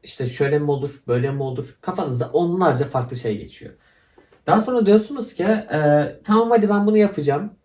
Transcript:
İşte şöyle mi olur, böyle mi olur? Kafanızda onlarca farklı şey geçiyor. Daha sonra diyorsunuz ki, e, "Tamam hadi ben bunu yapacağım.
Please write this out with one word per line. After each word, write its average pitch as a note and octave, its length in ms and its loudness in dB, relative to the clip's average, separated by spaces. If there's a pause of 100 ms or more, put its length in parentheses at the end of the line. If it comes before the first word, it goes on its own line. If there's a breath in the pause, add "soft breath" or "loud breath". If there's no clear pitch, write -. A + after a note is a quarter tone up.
İşte - 240 -8
şöyle C#3 320 0
mi D3 120 -2
olur, C#3+ 380 -6
böyle B2 220 0
mi C#3 120 -6
olur? C3 380 -8
Kafanızda D#3 520 -4
onlarca E3+ 520 2
farklı B2+ 320 -4
şey G#2+ 220 -4
geçiyor. - 340 -18 (720 soft breath)
Daha G3 140 4
sonra A#3 260 0
diyorsunuz A3 480 2
ki, - 80 -6
e, D3+ 840 0
"Tamam A3+ 260 2
hadi A3 180 4
ben G3+ 180 2
bunu G#3+ 100 2
yapacağım. F#3+ 560 0 (120)